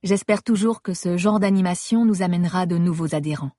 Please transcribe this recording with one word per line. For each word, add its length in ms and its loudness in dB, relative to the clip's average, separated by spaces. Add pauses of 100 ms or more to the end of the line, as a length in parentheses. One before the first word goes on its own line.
J'espère 400 0
toujours 380 0
que 140 -6
ce 240 -2
genre 220 2
d'animation 640 2
nous 160 2
amènera 420 0
de 140 -2
nouveaux 360 0
adhérents. 440 -4